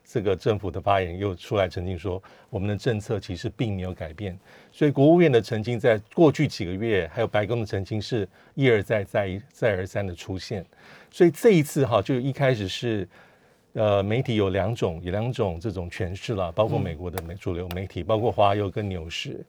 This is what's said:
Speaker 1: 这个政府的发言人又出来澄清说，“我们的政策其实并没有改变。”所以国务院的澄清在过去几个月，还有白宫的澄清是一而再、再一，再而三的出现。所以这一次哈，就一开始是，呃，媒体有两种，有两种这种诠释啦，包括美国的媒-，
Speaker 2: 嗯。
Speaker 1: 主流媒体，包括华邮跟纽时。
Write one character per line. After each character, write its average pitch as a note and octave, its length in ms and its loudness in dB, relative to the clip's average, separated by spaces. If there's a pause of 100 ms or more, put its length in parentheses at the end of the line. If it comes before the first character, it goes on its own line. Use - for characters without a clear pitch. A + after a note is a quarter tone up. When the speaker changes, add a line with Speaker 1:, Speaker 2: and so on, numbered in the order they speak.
Speaker 1:
这 - 160 -4
个 F#2+ 120 2
政 G#2 240 0
府 F#2+ 140 -6
的 F2 80 -8
发 G2 220 2
言 F2+ 80 -4
人 F2 100 -8
又 G2 160 -2
出 - 220 -4
来 F#2+ 100 2
澄 F2 180 -6
清 F#2 120 -4
说 F#2 240 -6 (280)
，“我 G#2+ 100 -6
们 G2+ 100 -2
的 G2+ 80 -2
政 A2 220 -2
策 G#2 200 -4
其 - 160 -8
实 G#2 140 -8
并 G#2+ 260 -4
没 F#2 60 -6
有 F#2 100 -6
改 E2 220 -10
变。” F#2+ 240 -8 (340)
所 - 160 2
以 C#3+ 40 4
国 C3+ 160 6
务 F3 140 8
院 E3 100 6
的 A#2+ 80 6
澄 A2 240 -2
清 A#2 160 -4
在 A2 200 4 (160)
过 D#3+ 160 8
去 C#3+ 160 0
几 - 180 -6
个 F2 80 -4
月， F#2+ 400 -2
还 A#2+ 80 -4
有 A2 60 0
白 G#2 180 0
宫 A#2 140 -2
的 A2 60 -4
澄 G2 200 -6
清 G#2+ 160 -4
是 G2+ 260 -4 (280)
一 C3+ 140 4
而 A2 120 6
再、 G#2 220 0
再 G#2 240 -2
一， F#2+ 120 -4 (120)
再 A#2+ 200 0
而 F#2 140 -2
三 G2+ 200 -4
的 F2+ 100 -6
出 F#2 220 -8
现。 F#2 280 -8 (460)
所 - 140 6
以 E3+ 40 8
这 A3+ 220 6
一 E3+ 100 6
次 C#3 240 0
哈， A#2 160 4
就 B2+ 180 -2
一 C3+ 120 -2
开 C3 240 2
始 G#2 120 -2
是， G#2 400 -4 (640)
呃， G#2 280 4
媒 G#2+ 180 0
体 C3 160 -2
有 G2+ 140 4
两 F#2+ 240 0
种， F#2 300 -2
有 F2 80 -4
两 A2 200 -2
种 G2 280 -2
这 G#2 120 -6
种 F2 180 -8
诠 F2+ 240 -6
释 G2 200 -8
啦， F#2 220 -2
包 G#2+ 100 4
括 - 140 0
美 F2+ 160 -4
国 F2 140 -8
的 E2+ 120 -6
媒-， E2 140 -10
Speaker 2:
嗯。 - 20 -12
Speaker 1:
主 F#2 160 -6
流 F2 160 -6
媒 F2+ 160 -8
体， F2+ 180 -8
包 A2 140 0
括 A2 140 2
华 G2+ 240 4
邮 G#2 120 0
跟 G#2 220 -4
纽 E2+ 180 -8
时。 - 420 -10